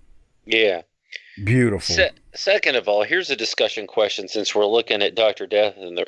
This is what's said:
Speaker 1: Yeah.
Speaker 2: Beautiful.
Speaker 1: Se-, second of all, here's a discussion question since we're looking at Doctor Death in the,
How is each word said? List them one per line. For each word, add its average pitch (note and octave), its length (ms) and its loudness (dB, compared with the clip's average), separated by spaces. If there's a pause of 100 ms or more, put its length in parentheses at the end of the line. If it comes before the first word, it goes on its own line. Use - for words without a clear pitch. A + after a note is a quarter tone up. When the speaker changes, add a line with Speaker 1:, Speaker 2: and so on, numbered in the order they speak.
(440)
Speaker 1:
Yeah. G#2+ 380 2 (600)
Speaker 2:
Beautiful. G#2+ 540 0
Speaker 1:
Se-, F#3 160 2 (220)
second F#3 420 0
of G#2+ 120 -2
all, G#2 140 4
here's D#3+ 280 -2
a C3 60 -2
discussion A2 500 -2
question G2+ 420 -2
since - 260 -4
we're G#2 120 4
looking A2 360 2
at F2+ 140 0
Doctor G#2+ 300 0
Death G#2 320 0
in F2+ 180 -12
the, F2 120 -2